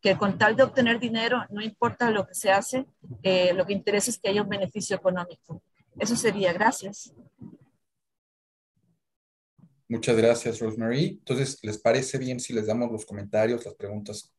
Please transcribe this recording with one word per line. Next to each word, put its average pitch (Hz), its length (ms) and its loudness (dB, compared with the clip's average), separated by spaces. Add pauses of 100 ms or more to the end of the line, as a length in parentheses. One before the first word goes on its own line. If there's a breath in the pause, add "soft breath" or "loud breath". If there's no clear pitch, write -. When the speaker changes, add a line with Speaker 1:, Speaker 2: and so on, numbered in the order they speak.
Speaker 1:
que - 140 4
con 202 220 0
tal 214 180 4
de 262 80 6
obtener 233 360 2
dinero, 233 500 -2
no 208 120 -8
importa 226 500 -2
lo 202 160 0
que - 80 -16
se 196 160 2
hace, 254 340 0 (380)
eh, 180 300 4
lo 180 120 0
que 202 80 -4
interesa 202 380 0
es - 80 -8
que 196 100 -2
haya 202 140 2
un 202 60 -6
beneficio 202 460 -4
económico. 180 680 -4 (340)
Eso 226 180 -2
sería, 196 380 2
gracias. 202 600 -2 (2750)
Speaker 2:
Muchas 113 280 0
gracias, 117 420 2
Rosemary. 117 600 -2
Entonces, 135 440 -4
¿les 107 160 -6
parece 127 400 0
bien 127 200 -6
si 123 140 -8
les 107 140 -2
damos 117 240 -2
los 110 140 -8
comentarios, 110 600 -2
las - 80 -14
preguntas, 104 640 -12